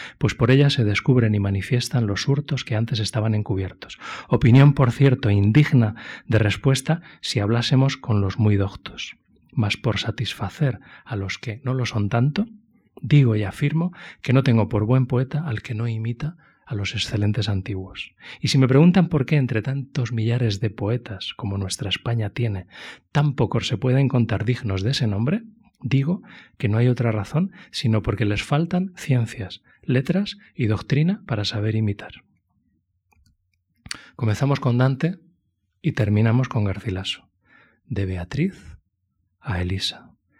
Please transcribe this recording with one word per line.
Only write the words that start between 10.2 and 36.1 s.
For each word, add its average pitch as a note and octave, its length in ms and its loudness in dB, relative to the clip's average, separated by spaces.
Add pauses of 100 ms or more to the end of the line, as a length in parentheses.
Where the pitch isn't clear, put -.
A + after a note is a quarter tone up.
a - 100 -10
los F#2+ 220 -6
que A2 260 -10
no B2+ 100 -2
lo B2+ 120 -2
son G#2 240 -2
tanto, C#3+ 360 0 (560)
digo B2+ 360 4
y G#2+ 60 -2
afirmo D3+ 500 -2 (280)
que - 120 0
no C3 100 4
tengo A2+ 240 4
por G#2+ 160 0
buen B2+ 220 2
poeta C3 420 -2
al A2 140 -4
que - 120 -10
no A2+ 140 -4
imita A#2 480 -6 (300)
a - 100 -8
los G2+ 200 -6
excelentes G#2 540 -2
antiguos. F#2+ 680 -8 (240)
Y - 80 -4
si - 100 2
me C3 120 6
preguntan E3+ 400 6
por C#3 160 0
qué D#3+ 100 0
entre A#2+ 260 0
tantos C3 520 -6
millares A2+ 480 0
de A2 80 0
poetas G2+ 640 -6
como G2 220 -6
nuestra G2 320 -6
España A2+ 400 -2
tiene, G#2 380 -4 (440)
tan C#3+ 220 2
pocos A#2 340 -2
se - 80 -4
pueden B2+ 320 2
contar A2+ 380 0
dignos G#2+ 360 -2
de G#2+ 100 -2
ese C#3 140 -2
nombre, A#2+ 380 -2 (380)
digo C#3 400 0 (360)
que - 120 0
no G#2 80 0
hay A#2+ 100 4
otra A#2 240 0
razón C#3+ 400 -2 (200)
sino A2 300 0
porque A2+ 220 -2
les G2+ 200 -2
faltan F3+ 520 -2
ciencias, - 680 -2 (200)
letras E3 560 -2 (180)
y B2 120 -2
doctrina D3+ 600 0
para G#2+ 160 -4
saber G#2+ 320 -4
imitar". G#2 480 -4 (1900)
Comenzamos C3+ 460 0
con A#2+ 160 2
Dante C3+ 400 0 (640)
y - 100 -2
terminamos A2+ 560 2